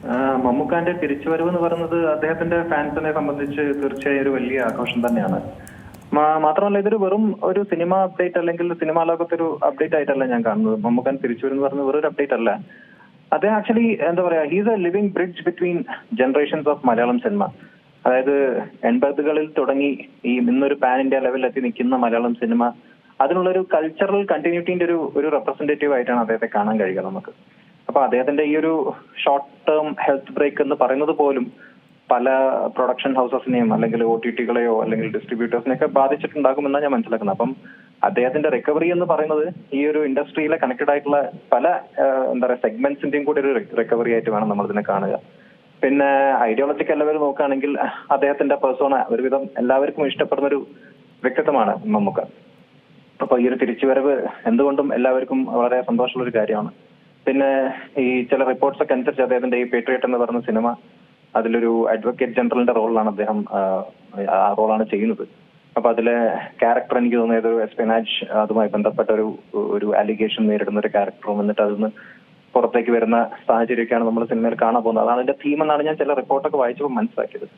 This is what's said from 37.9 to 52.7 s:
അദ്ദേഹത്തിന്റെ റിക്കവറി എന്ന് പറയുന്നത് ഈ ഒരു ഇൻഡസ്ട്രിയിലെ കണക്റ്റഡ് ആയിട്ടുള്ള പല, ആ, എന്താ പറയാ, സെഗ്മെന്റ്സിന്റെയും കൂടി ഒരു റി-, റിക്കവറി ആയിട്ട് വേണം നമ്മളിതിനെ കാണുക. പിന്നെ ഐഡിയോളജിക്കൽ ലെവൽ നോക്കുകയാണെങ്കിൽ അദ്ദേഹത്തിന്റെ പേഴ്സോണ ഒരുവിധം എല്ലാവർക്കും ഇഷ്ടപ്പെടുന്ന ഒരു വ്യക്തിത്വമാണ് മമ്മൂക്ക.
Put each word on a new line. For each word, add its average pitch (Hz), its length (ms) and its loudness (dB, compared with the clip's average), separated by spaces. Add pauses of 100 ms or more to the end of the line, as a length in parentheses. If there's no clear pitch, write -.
അദ്ദേഹത്തിന്റെ 131 460 0
റിക്കവറി 151 400 -2
എന്ന് 175 160 0
പറയുന്നത് 156 480 0 (200)
ഈ 143 140 0
ഒരു 151 180 0
ഇൻഡസ്ട്രിയിലെ 143 520 -2
കണക്റ്റഡ് 131 320 -2
ആയിട്ടുള്ള 143 420 0 (200)
പല, 131 160 4
ആ, - 360 0 (280)
എന്താ 127 160 0
പറയാ, 123 220 0
സെഗ്മെന്റ്സിന്റെയും 147 540 -2
കൂടി 147 180 0
ഒരു 135 160 0
റി-, 101 200 -6
റിക്കവറി 117 340 0
ആയിട്ട് 113 180 0
വേണം 107 200 0
നമ്മളിതിനെ 101 400 -2
കാണുക. 98 300 -2 (640)
പിന്നെ 139 580 4
ഐഡിയോളജിക്കൽ 139 520 0
ലെവൽ 151 240 0
നോക്കുകയാണെങ്കിൽ 139 600 0 (340)
അദ്ദേഹത്തിന്റെ 143 440 2
പേഴ്സോണ 135 520 0
ഒരുവിധം 127 380 0 (120)
എല്ലാവർക്കും 135 500 2
ഇഷ്ടപ്പെടുന്ന 139 400 -2
ഒരു 139 200 -2 (560)
വ്യക്തിത്വമാണ് 127 600 2
മമ്മൂക്ക. - 340 0 (1040)